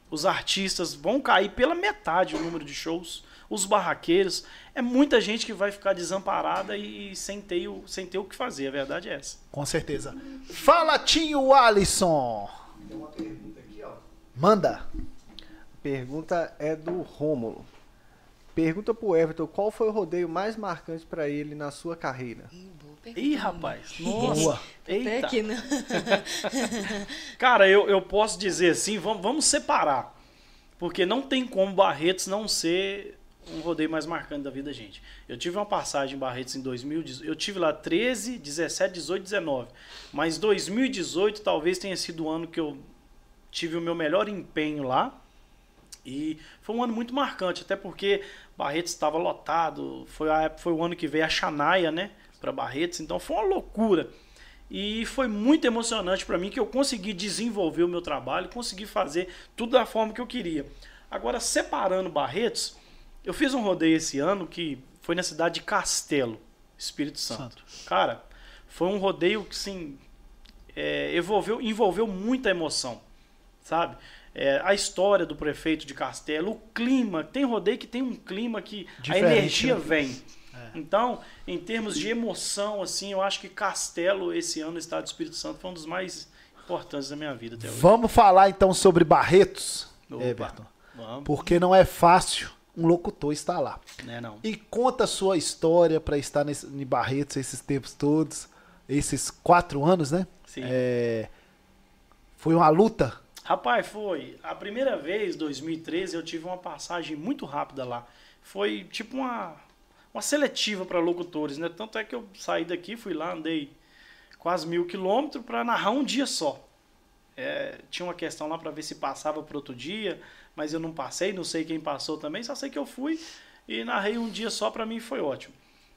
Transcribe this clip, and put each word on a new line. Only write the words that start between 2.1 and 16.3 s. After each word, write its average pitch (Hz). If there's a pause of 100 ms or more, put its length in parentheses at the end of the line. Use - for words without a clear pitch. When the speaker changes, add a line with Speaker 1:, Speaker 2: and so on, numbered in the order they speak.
Speaker 1:
o 156
número 165
de 143
shows, 165 (260)
os 208
barraqueiros. 185 (320)
É -
muita 254
gente 214
que 226
vai 196
ficar 196
desamparada 185
e, 202
e 185
sem 202
ter 196
o, 196
sem 185
ter 180
o 196
que -
fazer, 139
a 135
verdade 143
é -
essa. - (140)
Speaker 2:
Com 143
certeza. 151 (340)
Fala, 311
Tinho 294
Alisson! 165 (400)
Speaker 3:
Tem 110
uma 107
pergunta -
aqui, -
ó. - (440)
Speaker 2:
Manda. 151 (560)
Speaker 3:
A -
pergunta 147